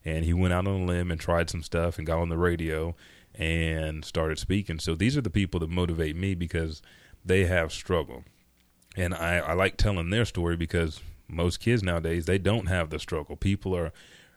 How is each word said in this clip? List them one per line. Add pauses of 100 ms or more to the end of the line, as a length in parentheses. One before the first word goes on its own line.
and
he
went
out
on
a
limb
and
tried
some
stuff
and
got
on
the
radio, (400)
and
started
speaking.
So
these
are
the
people
that
motivate
me
because (420)
they
have
struggle. (720)
And
I,
I
like
telling
their
story
because (260)
most
kids
nowadays,
they
don't
have
the
struggle.
People
are (440)